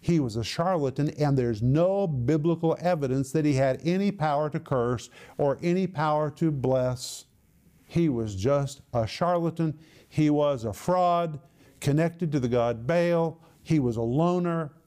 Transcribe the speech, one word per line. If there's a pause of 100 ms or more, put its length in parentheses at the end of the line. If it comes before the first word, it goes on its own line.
he
was
a
charlatan,
and
there's
no
biblical
evidence
that
he
had
any
power
to
curse (300)
or
any
power
to
bless. (600)
He
was
just (120)
a
charlatan. (300)
He
was
a
fraud (420)
connected
to
the
god
Baal. (220)
He
was
a
loner. (140)